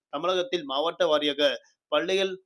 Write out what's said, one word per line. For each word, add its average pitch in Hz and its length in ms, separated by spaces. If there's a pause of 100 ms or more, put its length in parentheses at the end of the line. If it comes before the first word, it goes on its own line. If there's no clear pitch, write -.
(120)
தமிழகத்தில் 175 520
மாவட்ட 156 420
வாரியாக 147 440 (420)
பள்ளிகள் 185 400 (140)